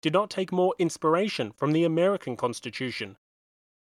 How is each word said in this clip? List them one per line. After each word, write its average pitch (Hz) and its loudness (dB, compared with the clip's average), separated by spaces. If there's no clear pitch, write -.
did 160 0
not 202 2
take 190 -4
more 180 2
inspiration 165 0
from 143 0
the 165 4
American 165 0
Constitution, 117 -6